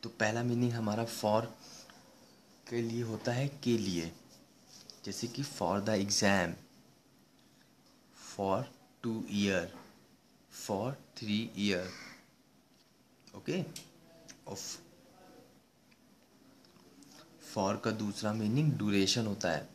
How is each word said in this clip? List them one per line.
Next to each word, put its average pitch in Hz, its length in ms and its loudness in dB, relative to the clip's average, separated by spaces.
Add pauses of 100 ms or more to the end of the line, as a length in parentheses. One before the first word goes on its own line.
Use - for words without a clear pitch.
तो 117 60 -8
पहला 110 340 0
मीनिंग 120 300 2
हमारा 113 340 0
for 110 400 2 (1200)
के 117 140 0
लिए 117 200 -2
होता 113 300 -2
है, 131 160 2
के 120 300 2
लिए। 87 340 0 (920)
जैसे 104 220 -6
कि 135 160 -6
for 101 380 0
the 101 260 2
exam, 98 460 4 (1900)
for 98 240 2 (420)
two 110 160 -2 (100)
year, 98 340 2 (1000)
for 110 240 0
three 107 560 -2 (120)
year। 95 280 2 (1500)
ओके? - 280 -2 (840)
और 101 100 -8 (3000)
for 104 300 2
का 113 60 2
दूसरा 107 420 -2
meaning 117 400 2
duration 104 540 4
होता 98 240 0
है। 73 240 -2